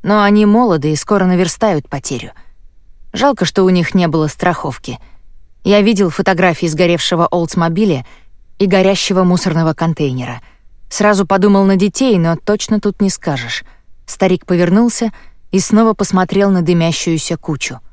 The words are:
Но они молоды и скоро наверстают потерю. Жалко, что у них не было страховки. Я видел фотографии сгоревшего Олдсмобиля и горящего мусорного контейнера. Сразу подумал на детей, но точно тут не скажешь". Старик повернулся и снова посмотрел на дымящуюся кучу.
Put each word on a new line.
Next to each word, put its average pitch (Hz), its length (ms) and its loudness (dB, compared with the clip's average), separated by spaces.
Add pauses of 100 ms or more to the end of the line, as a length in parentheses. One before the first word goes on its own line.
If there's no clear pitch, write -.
Но 208 180 2
они 208 240 4
молоды 202 460 2
и 151 40 0
скоро 190 300 0
наверстают 180 640 0
потерю. - 440 -8 (800)
Жалко, 254 320 0
что - 180 0
у 185 60 4
них 180 260 0
не 180 120 2
было 156 200 0
страховки. 147 720 -6 (640)
Я 202 180 4
видел 196 280 2
фотографии 180 580 0
сгоревшего 170 600 0
Олдсмобиля 170 800 -2 (540)
и 202 60 2
горящего 190 580 2
мусорного 165 500 2
контейнера. 143 680 -4 (480)
Сразу 208 360 2
подумал 196 400 2
на 196 100 4
детей, 208 420 0
но 165 180 0
точно 208 460 -2
тут 202 200 -4
не 196 80 0
скажешь". 123 540 -6 (420)
Старик 185 400 -2
повернулся 196 680 0 (400)
и 190 80 0
снова 214 340 2
посмотрел 190 580 0
на 180 100 2
дымящуюся 165 760 -2
кучу. 135 420 -8 (140)